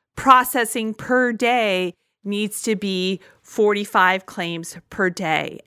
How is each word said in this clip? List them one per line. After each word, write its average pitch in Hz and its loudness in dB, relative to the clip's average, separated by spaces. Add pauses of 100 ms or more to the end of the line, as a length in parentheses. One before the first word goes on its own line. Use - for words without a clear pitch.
(160)
processing 247 2
per 247 0
day 214 0 (300)
needs 202 -4
to 220 0
be 185 -2 (200)
forty-five 202 0
claims 170 -8 (120)
per 185 0
day. 160 -4